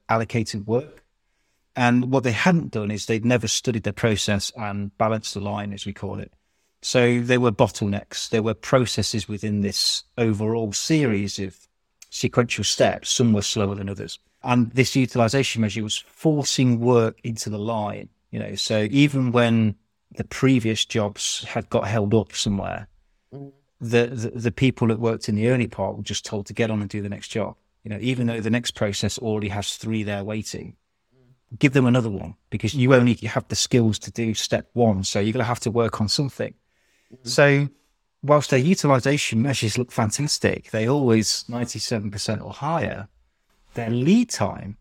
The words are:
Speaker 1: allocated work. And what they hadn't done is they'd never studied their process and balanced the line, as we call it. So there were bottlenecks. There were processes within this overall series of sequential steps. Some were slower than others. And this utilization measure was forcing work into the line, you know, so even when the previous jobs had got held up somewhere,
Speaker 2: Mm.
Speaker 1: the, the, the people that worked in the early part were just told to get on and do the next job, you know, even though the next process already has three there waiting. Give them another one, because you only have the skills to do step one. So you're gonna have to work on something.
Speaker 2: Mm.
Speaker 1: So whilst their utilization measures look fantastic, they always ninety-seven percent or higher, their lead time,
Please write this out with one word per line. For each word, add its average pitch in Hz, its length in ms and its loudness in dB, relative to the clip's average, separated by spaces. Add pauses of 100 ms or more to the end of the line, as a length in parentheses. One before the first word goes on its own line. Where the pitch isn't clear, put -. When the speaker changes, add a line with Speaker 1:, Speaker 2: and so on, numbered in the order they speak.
Speaker 1:
allocated 113 580 -2
work. 123 380 -4 (720)
And 123 360 2
what 131 120 4
they 123 80 2
hadn't 147 400 2
done 104 180 -4
is 104 160 -6
they'd 113 200 0
never 120 220 2
studied 120 360 -2
their 104 100 -2
process 104 640 0
and 101 400 -8
balanced 110 380 0
the 98 60 -6
line, 104 320 -6
as 98 120 -12
we 98 80 -8
call 101 260 -10
it. - 140 -14 (480)
So 120 380 2
there 120 220 2
were 120 100 4
bottlenecks. 104 800 0
There 110 140 0
were 110 100 0
processes 113 720 0
within 104 340 -4
this - 420 -2 (140)
overall 110 560 0
series 110 640 0
of 95 160 -8 (540)
sequential 120 540 0
steps. - 480 0
Some 120 220 4
were 101 100 2
slower 101 320 -2
than 98 140 -8
others. 101 280 -10 (240)
And 123 300 2
this 123 240 2
utilization 127 640 2
measure 107 220 -2
was 107 140 -6
forcing 135 840 2
work 117 440 4
into 113 260 -6
the 104 100 -6
line, 104 480 -6 (240)
you 113 80 -6
know, 104 160 -8
so 107 340 0
even 135 440 4
when 113 420 4 (360)
the - 120 -6
previous 113 600 2
jobs - 580 -2
had - 260 -8
got 117 180 0
held 104 260 0
up 107 200 4
somewhere, 95 540 -4 (460)
Speaker 2:
Mm. 139 180 -16 (300)
Speaker 1:
the, 120 260 2
the, 120 220 -6
the 117 220 -4
people 123 360 2
that 113 120 0
worked 113 280 -2
in 107 80 0
the 110 140 2
early 123 180 2
part 101 300 -6
were 104 60 -10
just - 220 -8
told 101 200 -8
to - 80 -14
get 113 180 0
on 107 80 -2
and 101 100 -6
do 107 120 -8
the 101 80 -6
next 98 180 -12
job, - 300 -6 (260)
you 110 80 -12
know, 101 80 -8
even 123 280 -2
though 117 120 -4
the 110 100 -4
next 120 260 -2
process 104 440 -2
already 107 300 -2
has 101 260 -6
three 110 280 -4
there 101 200 -6
waiting. 107 540 -10 (840)
Give 139 140 4
them 135 120 4
another 120 240 2
one, 90 260 -8 (140)
because 107 240 -4
you 131 200 4
only 123 220 6
have - 340 -4
the 110 60 -4
skills 113 440 2
to - 120 -14
do 113 220 -2
step - 400 -4
one. 110 300 2
So - 160 -2
you're 107 140 0
gonna 123 100 -2
have 117 180 -2
to 113 100 -2
work 113 280 0
on 107 80 0
something. 123 460 -4 (600)
Speaker 2:
Mm. 123 140 -20
Speaker 1:
So 143 420 4 (540)
whilst 143 280 4
their 135 80 6
utilization 135 800 2
measures 120 360 -2
look 123 140 -2
fantastic, 110 800 -2
they 110 160 -2
always 120 600 2
ninety-seven 117 640 -6
percent 104 300 -6
or 101 120 -12
higher, 131 540 -4 (680)
their 117 140 -6
lead 165 400 4
time, - 520 -6